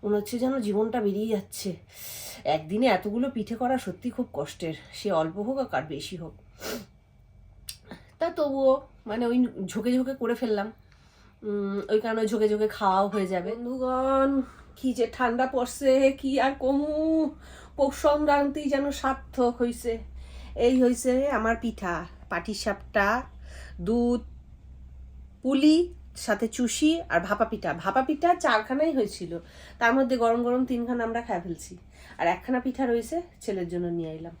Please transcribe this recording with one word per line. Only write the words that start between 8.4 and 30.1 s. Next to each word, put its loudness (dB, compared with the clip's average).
মানে -2
ওই 4
ঝোঁকে 0
ঝোঁকে 0
করে -2
ফেললাম, -2
উম, -2
ওই 4
কারণে 0
ঝোঁকে 2
ঝোঁকে 2
খাওয়াও 2
হয়ে -2
যাবে। -2
বন্ধুগণ, 0
কি -2
যে 0
ঠান্ডা 0
পড়ছে, 4
কি 0
আর 4
কমু, 2
পৌষ 0
সংক্রান্তি 4
যেন 2
সার্থক 0
হইছে। -2
এই 4
হইছে 4
আমার 2
পিঠা, -4
পাটিসাপটা, -2
দুধ, 2
পুলি, 4
সাথে -2
চুষি 2
আর 4
ভাপা 0
পিঠা। -4
ভাপা 0
পিঠা 2
চারখানাই 2
হয়েছিল, -2
তার 4
মধ্যে 2